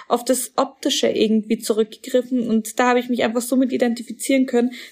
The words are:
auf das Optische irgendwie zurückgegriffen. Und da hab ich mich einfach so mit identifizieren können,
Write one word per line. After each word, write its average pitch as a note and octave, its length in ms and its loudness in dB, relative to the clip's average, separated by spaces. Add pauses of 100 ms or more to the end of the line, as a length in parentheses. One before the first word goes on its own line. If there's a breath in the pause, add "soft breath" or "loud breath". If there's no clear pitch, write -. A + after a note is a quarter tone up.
auf B3 160 0
das B3+ 320 -2
Optische - 520 -2
irgendwie G#3+ 500 2
zurückgegriffen. A#3 880 -2
Und A3 320 -2
da B3 100 4
hab B3 80 4
ich B3 120 -2
mich A#3 140 0
einfach A#3 180 0
so B3+ 140 -2
mit B3+ 180 2
identifizieren B3 720 0
können, B3 280 0 (180 loud breath)